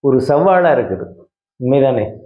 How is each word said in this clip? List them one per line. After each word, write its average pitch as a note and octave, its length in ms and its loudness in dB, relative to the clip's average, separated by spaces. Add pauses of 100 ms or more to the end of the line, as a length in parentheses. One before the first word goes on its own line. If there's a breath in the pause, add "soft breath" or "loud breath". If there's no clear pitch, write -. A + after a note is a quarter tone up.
ஒரு C3 140 2 (100)
சவாலா F3 480 2
இருக்குது. F#2+ 300 -4 (540)
உண்மைதானே? B2+ 460 0 (200)